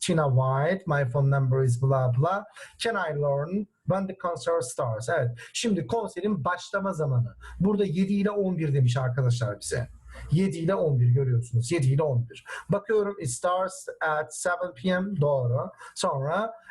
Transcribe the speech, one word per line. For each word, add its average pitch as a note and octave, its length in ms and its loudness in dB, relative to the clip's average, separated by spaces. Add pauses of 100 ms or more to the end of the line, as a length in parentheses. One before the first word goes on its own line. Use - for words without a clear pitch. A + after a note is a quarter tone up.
Tina D#3 220 2
White, C3+ 580 2
"My C#3+ 240 0
phone C#3 200 2
number C3+ 340 2
is A#2+ 180 0
blah B2+ 360 2
blah. F3 260 0 (340)
Can A3+ 160 -2
I E3 260 -2
learn D3 460 0 (200)
when F#3+ 200 0
the F#3+ 160 -8
concert E3+ 420 0
starts?" A#2 440 -4
Evet. C#3+ 220 2 (220)
Şimdi F#3+ 340 0
konserin G3+ 580 -2
başlama F#3+ 480 -4
zamanı. C3+ 420 0 (260)
Burada G3+ 240 2
yedi F#3+ 280 0
ile G3+ 180 2
on F#3+ 280 0
bir D3 160 0
demiş B2+ 220 4
arkadaşlar B2 640 0
bize. - 280 -4 (420)
Yedi E3 260 2
ile E3 180 0
on D3+ 260 2
bir B2 80 6
görüyorsunuz. B2 640 2
Yedi D3 140 4
ile C#3 160 4
on B2 280 0
bir. - 140 -20 (240)
Bakıyorum, G3+ 520 2
"It C#3 100 -4
starts F3+ 580 -2 (120)
at D#3 360 -2
seven F3 380 -2
P F#3 260 0
M." G3 200 -2
Doğru. C#3 500 0 (240)
Sonra, E3 600 -2 (160)